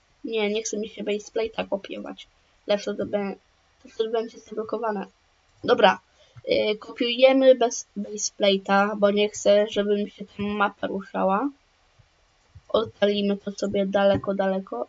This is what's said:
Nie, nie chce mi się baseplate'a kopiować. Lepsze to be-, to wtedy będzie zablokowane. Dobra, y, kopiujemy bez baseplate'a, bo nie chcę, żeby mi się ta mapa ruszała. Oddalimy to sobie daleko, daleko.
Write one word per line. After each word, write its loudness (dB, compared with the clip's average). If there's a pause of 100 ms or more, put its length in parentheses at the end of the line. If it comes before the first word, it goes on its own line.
(240)
Nie, -2
nie -2
chce -8
mi -6
się -12
baseplate'a -6
kopiować. -10 (400)
Lepsze -2
to -6
be-, -4 (480)
to -20
wtedy -4
będzie -4
zablokowane. -6 (580)
Dobra, 4 (500)
y, 0
kopiujemy 4
bez -2 (100)
baseplate'a, 0
bo 4
nie 2
chcę, 4
żeby 0
mi -8
się -14
ta -10
mapa -2
ruszała. -2 (1200)
Oddalimy 0
to -10
sobie -2
daleko, 2
daleko. -4